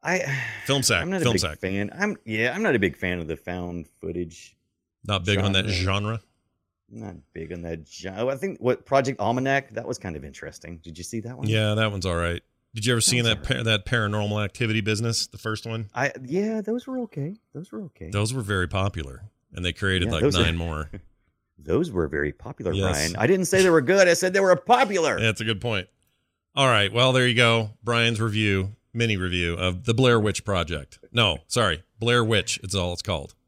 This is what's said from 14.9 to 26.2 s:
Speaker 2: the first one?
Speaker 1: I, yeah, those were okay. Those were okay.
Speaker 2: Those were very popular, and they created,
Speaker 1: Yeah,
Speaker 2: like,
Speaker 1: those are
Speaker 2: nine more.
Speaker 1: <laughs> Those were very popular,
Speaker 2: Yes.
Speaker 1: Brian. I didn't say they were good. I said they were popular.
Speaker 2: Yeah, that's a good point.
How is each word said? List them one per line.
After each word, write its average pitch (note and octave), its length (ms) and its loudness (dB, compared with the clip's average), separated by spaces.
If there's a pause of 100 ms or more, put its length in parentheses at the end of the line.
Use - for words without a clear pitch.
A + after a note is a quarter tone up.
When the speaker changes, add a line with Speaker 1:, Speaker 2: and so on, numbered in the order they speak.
Speaker 2:
the - 140 -18
first A2 260 -8
one? A2+ 300 -8
Speaker 1:
I, C3+ 160 -2 (120)
yeah, G#3 380 -4
those A3+ 240 -6
were C4 140 -8
okay. G3 380 -8 (180)
Those D#3+ 160 -14
were A3 140 -12
okay. E2+ 260 -14
Speaker 2:
Those G#2 200 -2
were C3 100 -4
very G2 260 0
popular, D#2+ 560 -4 (300)
and F2 120 -6
they F2 80 0
created, F#2 360 0
Speaker 1:
Yeah, - 60 -2
Speaker 2:
like, D#2 80 0
Speaker 1:
those C3+ 140 4
are E2+ 60 4
Speaker 2:
nine E2 140 2
more. D#2 380 -4
Speaker 1:
<laughs> G2 40 -12 (580)
Those F2+ 320 0
were F2 200 -2
very D2 240 -2
popular, G2+ 400 -6
Speaker 2:
Yes. F#2+ 180 0
Speaker 1:
Brian. D#2 260 -2
I G#2+ 100 0
didn't F#3+ 180 4
say F#3+ 180 4
they F#3 80 6
were D#3+ 100 8
good. F3+ 280 6
I E3+ 40 6
said F3+ 200 0
they A#3 80 4
were C#4 160 8
popular. G3+ 600 4
Speaker 2:
Yeah, G#2+ 100 0
that's A2 140 0
a A2 40 -4
good A2 160 -2
point. G#2+ 260 -4 (680)